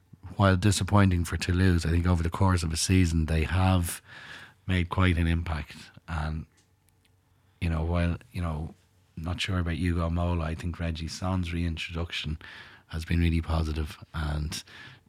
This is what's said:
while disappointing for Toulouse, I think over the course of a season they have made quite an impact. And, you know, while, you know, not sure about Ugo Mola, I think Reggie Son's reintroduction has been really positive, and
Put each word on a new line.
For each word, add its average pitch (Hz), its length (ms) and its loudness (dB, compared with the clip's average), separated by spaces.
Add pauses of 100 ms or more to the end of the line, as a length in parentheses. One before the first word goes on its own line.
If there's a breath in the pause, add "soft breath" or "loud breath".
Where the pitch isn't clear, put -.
(360)
while 95 200 6
disappointing 95 680 4
for - 120 -4
Toulouse, 90 480 2
I 80 60 0
think 85 160 2
over 87 160 4
the 82 80 -2
course 92 320 2
of 82 100 -4
a 80 40 -4
season 85 500 4
they 80 160 2
have 87 580 2 (680 loud breath)
made 90 220 0
quite 90 300 4
an 85 80 2
impact. 82 500 -2 (320)
And, 78 380 -6 (1120)
you 87 100 0
know, 80 120 0
while, 85 340 0 (160)
you 92 100 -6
know, 80 320 -6 (420)
not 85 240 -6
sure 95 180 -2
about 85 200 -2
Ugo 85 320 0
Mola, 85 340 0
I 80 100 -4
think 82 260 -6
Reggie 80 280 -4
Son's 90 440 -4
reintroduction 82 840 -4 (500 loud breath)
has 80 160 -6
been 85 160 2
really 82 200 4
positive, 78 580 -2 (160)
and 76 480 -4 (460 loud breath)